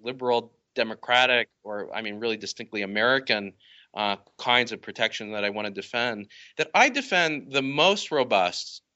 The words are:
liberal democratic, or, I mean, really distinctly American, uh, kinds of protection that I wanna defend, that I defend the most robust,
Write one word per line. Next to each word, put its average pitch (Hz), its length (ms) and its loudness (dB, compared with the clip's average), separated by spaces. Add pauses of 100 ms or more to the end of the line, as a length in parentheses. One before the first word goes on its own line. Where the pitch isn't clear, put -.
liberal 123 500 -2 (220)
democratic, 123 760 2 (140)
or, 104 300 -8
I 110 100 -6
mean, 104 160 -8
really 113 180 -2
distinctly 107 460 -8
American, 107 680 0 (420)
uh, 101 220 -2 (200)
kinds 123 340 2
of 107 100 -8
protection 110 500 -4
that 104 120 -4
I 104 60 0
wanna 104 220 -6
defend, 104 560 -6 (300)
that 147 180 -2
I 254 140 6
defend 165 640 -2
the 135 120 0
most 156 480 0
robust, 110 680 0 (140)